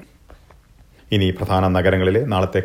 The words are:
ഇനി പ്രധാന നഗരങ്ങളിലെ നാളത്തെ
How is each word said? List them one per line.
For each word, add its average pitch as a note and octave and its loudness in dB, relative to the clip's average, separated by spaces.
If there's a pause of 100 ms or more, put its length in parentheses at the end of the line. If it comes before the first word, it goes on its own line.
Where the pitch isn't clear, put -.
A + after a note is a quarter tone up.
(1120)
ഇനി F#2+ 2
പ്രധാന F#2+ 0
നഗരങ്ങളിലെ F#2 0
നാളത്തെ F#2+ -2